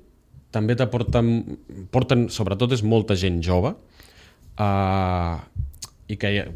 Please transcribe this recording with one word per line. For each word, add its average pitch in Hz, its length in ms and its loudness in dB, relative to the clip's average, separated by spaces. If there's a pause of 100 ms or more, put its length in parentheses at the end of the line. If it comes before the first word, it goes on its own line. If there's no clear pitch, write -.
(520)
també 110 240 0
t'aporten, 117 800 0 (340)
porten, 123 380 2
sobretot 107 440 -2
és 120 120 -2
molta 107 320 2
gent 87 260 0
jove, 92 300 2 (840)
eh, 95 800 0 (720)
i 107 100 -8
que, - 380 -2